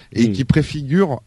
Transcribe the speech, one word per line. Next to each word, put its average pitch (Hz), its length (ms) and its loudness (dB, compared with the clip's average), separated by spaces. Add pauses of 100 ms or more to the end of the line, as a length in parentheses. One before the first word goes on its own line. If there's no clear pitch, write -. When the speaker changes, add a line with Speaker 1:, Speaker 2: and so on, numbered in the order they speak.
(120)
Speaker 1:
et 117 160 2
Speaker 2:
Hmm. 104 40 0
Speaker 1:
qui 98 120 -2
préfigure, 147 840 0